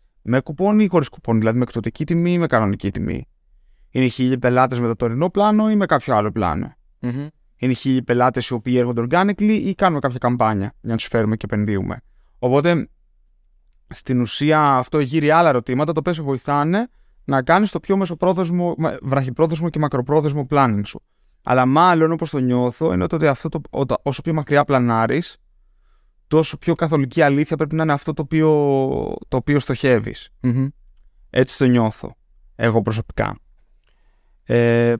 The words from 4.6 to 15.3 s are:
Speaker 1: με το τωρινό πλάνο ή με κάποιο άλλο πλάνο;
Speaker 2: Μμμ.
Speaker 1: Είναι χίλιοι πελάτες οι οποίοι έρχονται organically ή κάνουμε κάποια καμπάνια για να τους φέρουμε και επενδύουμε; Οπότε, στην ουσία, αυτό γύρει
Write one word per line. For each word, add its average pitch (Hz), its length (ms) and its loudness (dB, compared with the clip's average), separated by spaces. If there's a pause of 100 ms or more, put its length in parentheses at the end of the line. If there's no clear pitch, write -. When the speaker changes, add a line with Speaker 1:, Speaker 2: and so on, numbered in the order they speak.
Speaker 1:
με 120 60 0
το 113 100 -2
τωρινό 123 340 -2
πλάνο 214 400 2
ή 214 60 2
με 196 100 0
κάποιο 139 280 0
άλλο 104 180 0
πλάνο; 92 420 -4 (240)
Speaker 2:
Μμμ. 127 280 -8 (300)
Speaker 1:
Είναι 127 160 0
χίλιοι 131 300 0
πελάτες 123 460 0
οι 127 60 -4
οποίοι 123 240 -2
έρχονται 120 320 0
organically 202 540 2
ή 196 100 -2
κάνουμε 165 260 0
κάποια 123 180 -4
καμπάνια 110 600 0
για 110 100 -8
να 113 60 -2
τους - 100 -6
φέρουμε 110 300 0
και 104 140 -10
επενδύουμε; 101 500 -4 (380)
Οπότε, 143 500 0 (1000)
στην - 320 -4
ουσία, 147 560 2
αυτό 127 240 0
γύρει 147 300 0